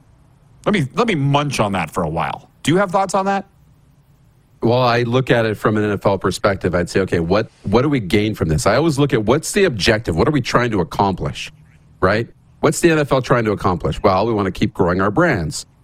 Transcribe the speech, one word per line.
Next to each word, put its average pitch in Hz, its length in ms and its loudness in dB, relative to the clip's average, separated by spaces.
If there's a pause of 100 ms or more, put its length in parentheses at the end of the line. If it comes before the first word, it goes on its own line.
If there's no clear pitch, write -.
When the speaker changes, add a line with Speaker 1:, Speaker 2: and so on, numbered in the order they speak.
(680)
Speaker 1:
Let 202 80 2
me, 147 200 0
let 233 120 2
me 214 80 0
munch 139 460 0
on 101 120 -2
that 85 180 -4
for 92 120 -4
a 80 60 -2
while. 78 420 -6 (120)
Do - 100 0
you 180 60 4
have 202 120 2
thoughts 196 240 0
on 190 120 0
that? 196 200 -2 (1160)
Speaker 2:
Well, 123 200 2
I 120 200 2
look 123 280 0
at 117 160 2
it 104 100 -2
from 110 200 0
an 104 80 0
N 104 80 0
F 95 120 -6
L 98 140 2
perspective. 95 560 -2
I'd 87 160 -2
say, 98 100 0
okay, 90 200 0
what, 95 300 0 (120)
what 110 200 2
do 156 60 0
we 143 120 0
gain 104 340 0
from 87 140 -2
this? 78 180 -2
I 104 100 4
always 147 220 2
look 143 140 2
at 113 120 0
what's 139 280 0
the 202 120 2
objective? 110 520 0
What 101 100 2
are 151 60 2
we 143 80 0
trying 120 320 0
to 98 80 0
accomplish, 85 720 -4 (480)
right? 104 280 0 (320)
What's 156 200 0
the 170 100 4
N 156 80 4
F 143 140 0
L 131 100 2
trying 120 220 0
to 107 80 0
accomplish? 90 500 -2
Well, 98 240 2
we 120 60 -2
wanna 101 180 0
keep - 240 -4
growing - 260 0
our 143 100 0
brands. 113 560 -2 (180)